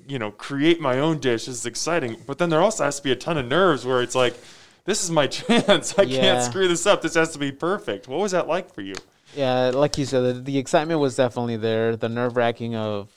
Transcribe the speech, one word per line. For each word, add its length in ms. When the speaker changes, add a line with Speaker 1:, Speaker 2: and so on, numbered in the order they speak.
Speaker 1:
you 100
know, 120
create 500
my 180
own 200
dish. 280
This 120
is 80
exciting." 500
But 120
then 100
there 140
also 220
has 120
to 60
be 100
a 40
ton 200
of 100
nerves 380
where 160
it's 140
like, 200
"This 200
is 60
my 160
<laughs> 120
chance. 600
I 80
can't 40
Speaker 2:
Yeah. 300
Speaker 1:
screw 260
this 200
up. 160
This 120
has 180
to 60
be 140
perfect." 560
What 120
was 120
that 160
like 240
for 80
you? 140
Speaker 2:
Yeah, 380
like 240
you 80
said, 140
the, 40
the 180
excitement 420
was 160
definitely 400
there. 400
The 120
nerve-wracking 680
of 400